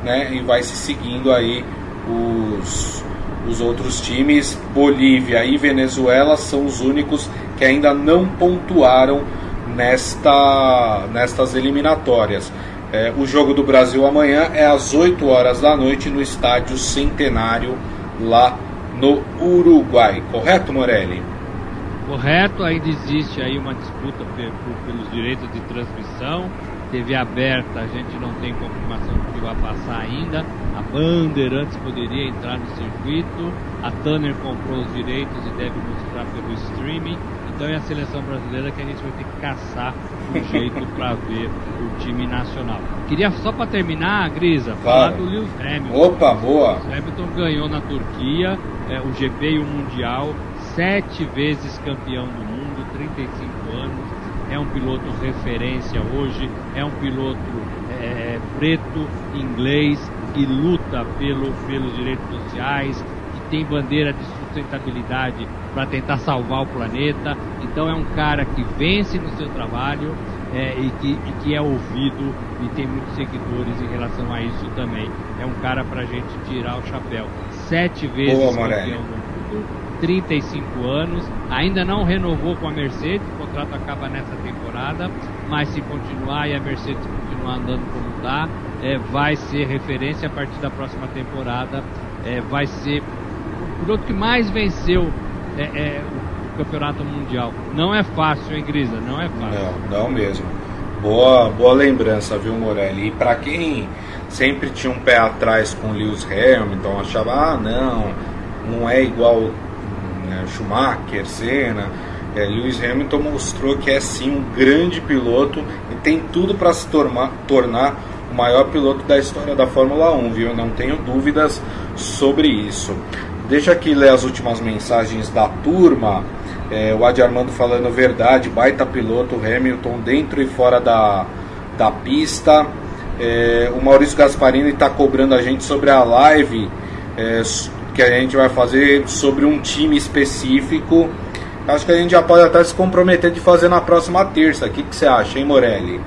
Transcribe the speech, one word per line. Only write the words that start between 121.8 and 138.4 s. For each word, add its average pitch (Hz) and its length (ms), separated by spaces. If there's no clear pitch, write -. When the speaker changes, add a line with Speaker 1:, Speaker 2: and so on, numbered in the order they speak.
Speaker 1:
sobre 139 520
isso. 104 480
Deixa 147 240
aqui 165 200
ler 139 180
as 127 120
últimas 120 380
mensagens 110 680
da 107 200
turma. 131 720
É, 110 260
o 110 100
Adi 123 160
Armando 123 300
falando: 120 420
"Verdade, 120 540
baita 131 380
piloto, 120 500
Hamilton 120 720
dentro 139 360
e 131 60
fora 123 320
da, 107 460
da 107 140
pista." 151 760
É, 117 560
o 131 80
Maurício 139 340
Gasparini 139 540
tá 139 180
cobrando 135 460
a 123 60
gente 131 240
sobre 143 240
a 135 120
live, 120 720
é, 113 240
s-, - 280
que - 80
a 123 80
gente 131 180
vai 131 100